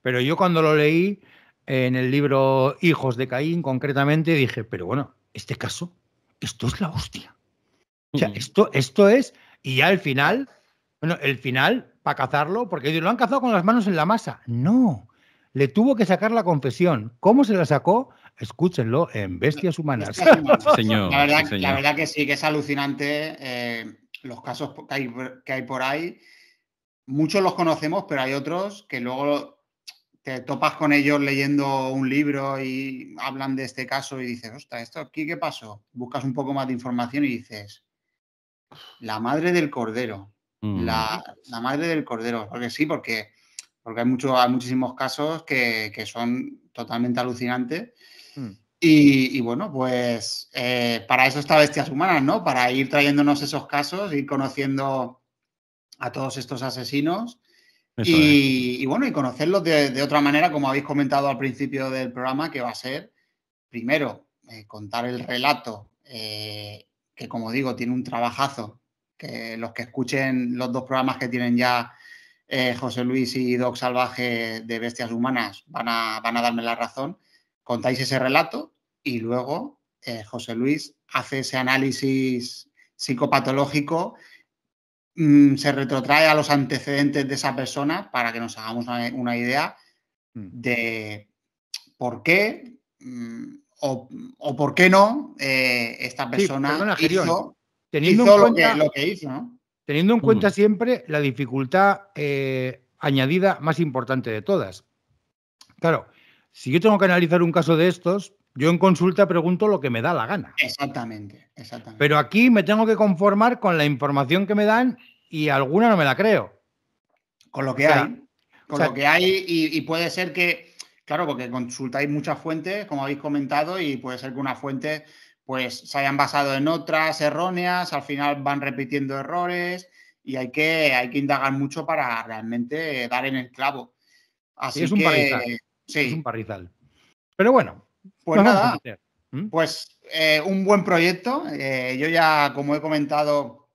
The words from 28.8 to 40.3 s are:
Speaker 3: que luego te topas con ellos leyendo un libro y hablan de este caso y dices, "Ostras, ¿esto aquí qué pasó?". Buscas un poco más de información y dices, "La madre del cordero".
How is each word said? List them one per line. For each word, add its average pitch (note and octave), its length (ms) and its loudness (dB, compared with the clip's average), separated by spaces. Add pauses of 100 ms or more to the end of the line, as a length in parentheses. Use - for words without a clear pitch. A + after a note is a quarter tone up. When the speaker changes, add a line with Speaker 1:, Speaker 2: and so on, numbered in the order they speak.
Speaker 3:
que C3 140 -8
luego C3+ 540 -4 (680)
te C3 180 -8
topas C#3 360 -2
con D3+ 180 2
ellos C#3+ 260 4
leyendo C#3 680 0
un C3+ 200 -2
libro C#3 540 -2
y C3 560 -10
hablan C3+ 380 -6
de C3 80 -6
este B2+ 220 -10
caso C3+ 360 -6
y B2 40 -8
dices, A#2+ 300 -10
"Ostras, A#2+ 260 -14
¿esto C3+ 180 -16
aquí D3+ 260 -10
qué E3 100 -8
pasó?". A2+ 460 -12 (100)
Buscas B2 320 -10
un C3 80 -4
poco C3+ 220 -4
más C3+ 120 -4
de C3 60 -6
información B2 520 -4
y C#3 40 -2
dices, A2 560 -12 (1160)
"La A2 200 -6
madre D3+ 320 0
del D#3+ 180 2
cordero". A2 640 -6 (300)